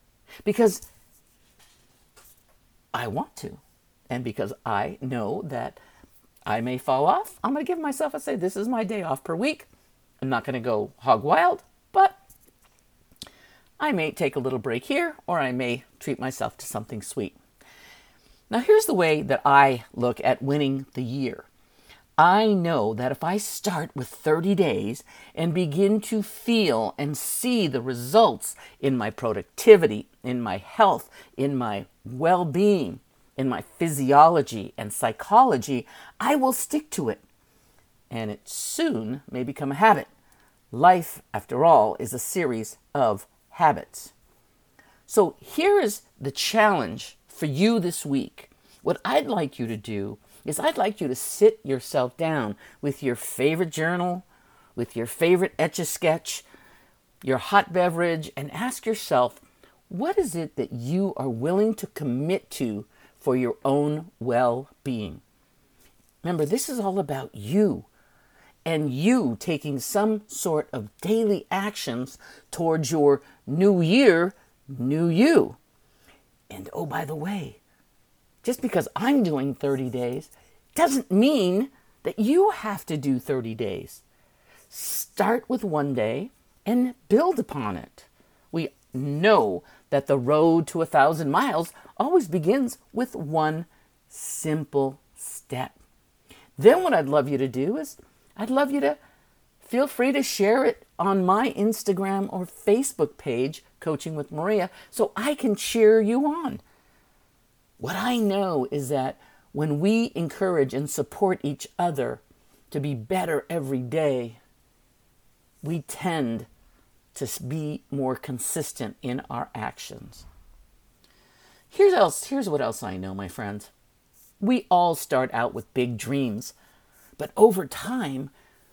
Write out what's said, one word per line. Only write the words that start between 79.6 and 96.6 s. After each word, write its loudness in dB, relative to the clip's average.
days -6
doesn't 2
mean 2
that -6
you 4
have -8
to -6
do 0
thirty -4
days. -8
Start -4
with -4
one -2
day -2
and 0
build 4
upon -6
it. -16
We -6
know 2
that -2
the 4
road 4
to -4
a 0
thousand 2
miles 0
always 2
begins 0
with -4
one -2
simple -4
step. -12
Then 8